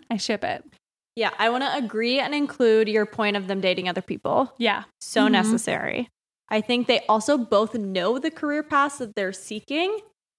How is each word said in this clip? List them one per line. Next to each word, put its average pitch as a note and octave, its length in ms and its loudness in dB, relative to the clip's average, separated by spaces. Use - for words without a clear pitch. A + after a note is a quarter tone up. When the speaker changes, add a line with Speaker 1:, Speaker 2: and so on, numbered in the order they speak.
Speaker 1:
I A3 80 -2
ship G#3 260 -4
it"? - 200 -4
Speaker 2:
Yeah, A3 220 0
I A3 120 4
wanna C4 240 -2
agree A#3+ 460 0
and C4+ 140 -2
include A3+ 540 4
your G#3+ 160 2
point G#3 320 0
of F#3+ 120 -6
them G3 120 -2
dating F3+ 280 0
other F3+ 120 -4
people. - 580 -2
Speaker 1:
Yeah. G#3+ 260 0
Speaker 2:
So - 240 0
Speaker 1:
Mm-hmm. G#3+ 80 4
Speaker 2:
necessary. A3 760 0
I G#3+ 120 0
think A#3+ 260 0
they A#3+ 220 4
also A3 280 2
both A3 380 2
know G3 440 -2
the D#4 120 -2
career D4+ 320 -4
paths C#4+ 360 0
that G#3+ 180 -8
they're G3 160 -2
seeking, D#4 680 -4